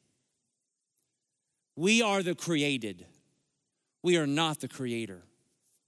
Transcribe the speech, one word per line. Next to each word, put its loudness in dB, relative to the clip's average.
We 4
are 2
the -2
created. -2
We 4
are 2
not 0
the -8
creator. -6